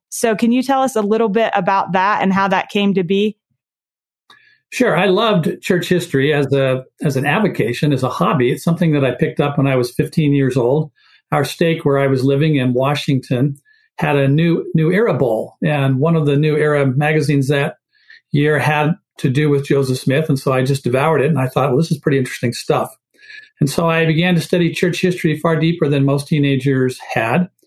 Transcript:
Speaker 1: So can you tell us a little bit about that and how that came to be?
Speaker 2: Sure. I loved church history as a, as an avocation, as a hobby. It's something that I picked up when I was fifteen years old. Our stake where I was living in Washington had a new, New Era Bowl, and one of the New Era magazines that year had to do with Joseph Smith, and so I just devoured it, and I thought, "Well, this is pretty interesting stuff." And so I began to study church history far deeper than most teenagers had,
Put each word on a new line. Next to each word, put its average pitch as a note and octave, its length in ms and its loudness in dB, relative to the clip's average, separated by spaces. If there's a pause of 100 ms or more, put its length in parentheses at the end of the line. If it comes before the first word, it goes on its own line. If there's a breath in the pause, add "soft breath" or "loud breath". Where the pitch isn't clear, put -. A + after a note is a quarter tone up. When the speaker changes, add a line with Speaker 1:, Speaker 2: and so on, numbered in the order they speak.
Speaker 1:
So A3+ 260 -2
can A#3 160 0
you B3+ 100 0
tell C4 220 0
us C4 120 -4
a A3 60 0
little A3 280 0
bit A3 260 -2
about G3 380 0
that F#3+ 280 0
and F#3+ 100 0
how G3 180 0
that F#3 200 -2
came G3+ 240 0
to F#3+ 100 0
be? G3 340 0 (1300 soft breath)
Speaker 2:
Sure. G#3+ 240 0
I F#3 120 2
loved F#3 560 0
church F3 260 -2
history D3+ 420 0
as C#3+ 220 0
a, C3 300 0 (180)
as C3+ 160 0
an C3+ 80 -2
avocation, D3 640 0
as C#3 120 0
a B2+ 60 -2
hobby. B2+ 420 0
It's C3+ 120 -6
something E3+ 280 0
that C#3+ 120 2
I B2 120 -2
picked - 240 -2
up C#3+ 180 0
when C#3 80 2
I C3+ 100 0
was B2 140 0
fifteen C#3+ 420 -2
years C#3 240 2
old. C#3 360 0 (400 soft breath)
Our D3 120 0
stake E3 400 -2
where C#3 140 2
I C#3 80 2
was C3+ 180 0
living C#3 340 2
in B2+ 180 0
Washington C#3 840 -2 (400 soft breath)
had D3 180 0
a C#3 120 2
new, D#3 480 0
New D#3+ 160 2
Era G3+ 240 0
Bowl, A#2 480 -2
and C#3 340 0
one E3 180 2
of D3+ 120 0
the C#3+ 100 2
New D3+ 180 2
Era D3 300 2
magazines C#3+ 600 0
that C#3 300 -2 (520 loud breath)
year D3 300 2
had D3 320 0 (260)
to C#3 140 -2
do D3 180 0
with C#3+ 160 0
Joseph C3 320 0
Smith, D3 320 -2
and C#3 80 0
so C3+ 160 -2
I C3 100 0
just C3+ 200 -2
devoured C3+ 380 0
it, D3+ 100 0
and C#3 80 0
I C3 80 0
thought, C3+ 220 -2
"Well, B2+ 100 2
this E3 100 0
is D3+ 80 0
pretty C#3 220 0
interesting B2+ 340 -4
stuff." - 420 -4 (640 loud breath)
And C#3 120 0
so E3 180 -2
I E3 160 0
began E3+ 300 2
to E3 60 2
study E3+ 300 0
church F3 300 -2
history F3 380 0
far E3 160 0
deeper D#3+ 340 0
than C#3 160 2
most C#3 220 0
teenagers C3+ 720 0
had, B2 500 -2 (180)